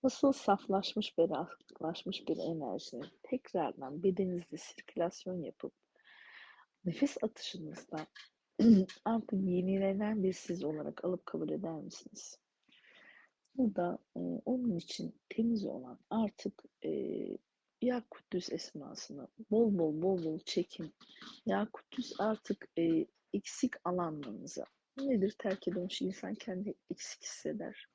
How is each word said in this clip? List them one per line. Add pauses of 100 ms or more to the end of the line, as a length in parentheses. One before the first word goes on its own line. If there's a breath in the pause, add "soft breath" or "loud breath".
nasıl
saflaşmış,
berraklaşmış
bir
enerjinin (140)
tekrardan
bedeninizde
sirkülasyon
yapıp (1120 loud breath)
nefes
atışınızda (520 loud breath)
<clears throat> (180)
artık
yenilenen
bir
siz
olarak
alıp
kabul
eder
misiniz? (1200 loud breath)
Bu
da, (180)
e, (240)
onun
için (140)
temiz
olan (120)
artık, (200)
e, (920)
Ya
Kuddüs
esmasını (220)
bol
bol,
bol
bol
çekin. (520 loud breath)
Ya
Kuddüs
artık, (100)
e, (260)
eksik (100)
alanlarınıza. (340)
Nedir?
Terk
edilmiş
insan
kendi (160)
eksik
hisseder.